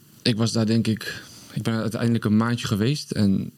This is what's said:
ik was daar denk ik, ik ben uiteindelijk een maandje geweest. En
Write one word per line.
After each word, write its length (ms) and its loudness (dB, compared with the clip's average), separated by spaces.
ik 160 0
was 140 0
daar 140 0
denk 220 2
ik, 360 -4
ik 80 -4
ben 120 -2
uiteindelijk 520 -2
een 120 4
maandje 300 0
geweest. 440 -2
En 460 2